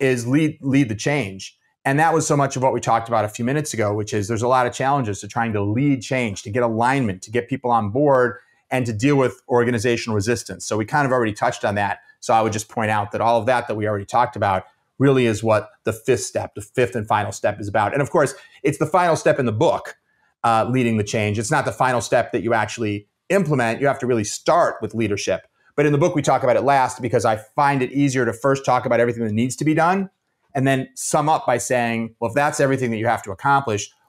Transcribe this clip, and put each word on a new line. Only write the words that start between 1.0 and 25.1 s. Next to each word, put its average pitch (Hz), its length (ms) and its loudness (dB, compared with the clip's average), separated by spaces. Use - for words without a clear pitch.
And 135 140 2
that 160 120 4
was 156 140 2
so 151 100 2
much 139 200 0
of 127 60 0
what 127 120 2
we 120 60 -2
talked 117 280 0
about 110 160 2
a 104 40 -4
few 117 160 -6
minutes 147 280 -2
ago, 104 220 0
which 107 180 -4
is 104 140 -2
there's 113 160 -2
a 123 60 0
lot 127 180 4
of 107 80 -4
challenges 131 460 -2
to 104 80 -14
trying 117 260 -2
to 101 80 0
lead 120 400 0
change, 120 400 -4
to - 80 -12
get 120 140 0
alignment, 117 580 0
to - 80 -18
get 117 180 -2
people 123 220 -4
on 110 200 0
board, 131 500 2
and 127 140 0
to 117 80 -2
deal 131 220 2
with 131 340 2
organizational 120 680 0
resistance. 104 500 -4
So 110 100 -4
we 110 80 -2
kind 143 220 0
of 123 60 -2
already 117 200 0
touched 117 320 -4
on 104 120 -2
that. 101 240 -4
So - 160 -2
I 110 80 4
would 110 100 0
just 107 160 -6
point 107 220 -2
out 104 220 -2
that 104 80 -6
all 117 180 2
of 107 80 -2
that 123 220 0
that 110 80 -6
we 107 100 -4
already 101 180 -4
talked 123 300 0
about 101 300 0
really 131 280 4
is 110 180 0
what 107 260 2
the 110 80 0
fifth - 320 0
step, - 320 -8
the 104 40 -12
fifth 123 360 -2
and 107 100 -6
final 104 240 0
step 104 300 -4
is 101 80 -8
about. 104 240 0
And 143 100 0
of 135 80 -4
course, 151 240 2
it's 147 140 -2
the 156 80 0
final 175 280 2
step 147 240 2
in 127 80 -2
the 110 60 0
book, 110 440 -2
uh, 113 260 2
Leading 120 280 0
the 104 80 0
Change. 104 340 -2
It's 117 140 -4
not 143 120 2
the 151 80 -4
final 127 280 0
step 117 320 0
that 107 100 -2
you 113 100 0
actually 107 540 -2
implement. 135 520 0
You 139 60 0
have 135 140 0
to 127 60 -4
really 117 180 2
start - 580 2
with 107 100 -6
leadership. 101 540 -2